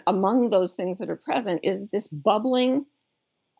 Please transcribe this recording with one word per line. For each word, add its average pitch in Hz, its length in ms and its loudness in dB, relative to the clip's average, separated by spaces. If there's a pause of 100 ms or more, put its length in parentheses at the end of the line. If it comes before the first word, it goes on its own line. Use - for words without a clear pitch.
among 208 440 2
those 185 260 2
things 185 240 -6
that 170 100 -8
are 170 60 -4
present 208 480 -4
is 196 260 -2
this 208 180 -4
bubbling, 254 760 0 (760)